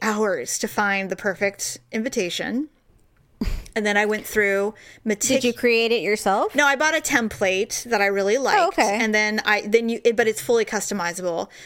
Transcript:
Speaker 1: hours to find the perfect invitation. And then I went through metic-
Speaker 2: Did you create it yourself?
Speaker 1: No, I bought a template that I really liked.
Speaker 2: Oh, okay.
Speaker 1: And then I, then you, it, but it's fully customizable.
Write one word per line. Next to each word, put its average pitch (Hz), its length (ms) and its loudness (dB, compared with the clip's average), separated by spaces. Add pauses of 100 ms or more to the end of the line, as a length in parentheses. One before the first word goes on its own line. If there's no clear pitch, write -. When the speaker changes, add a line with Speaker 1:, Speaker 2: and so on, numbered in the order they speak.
Speaker 1:
hours 208 580 -2
to 220 80 -4
find 196 420 -2
the 185 60 -4
perfect - 640 -4 (120)
invitation. 220 800 -4 (1080)
And 214 100 -2
then 202 100 2
I 208 100 2
went 208 200 -2
through 202 480 0 (320)
metic- 226 360 0
Speaker 2:
Did - 40 -8
you 240 80 2
create 233 400 2
it 226 80 0
yourself? 208 540 0
Speaker 1:
No, 294 100 4
I 277 100 4
bought 311 220 0
a 311 40 -2
template 214 840 -2
that 226 160 0
I 196 60 2
really 196 300 2
liked. 277 220 2
Speaker 2:
Oh, 349 100 4
okay. 208 300 2
Speaker 1:
And 220 160 0
then 214 300 0
I, 208 160 2
then 226 260 2
you, 233 160 -4
it, 226 140 4
but 233 100 4
it's 220 140 -2
fully 233 240 2
customizable. 180 800 -4 (180)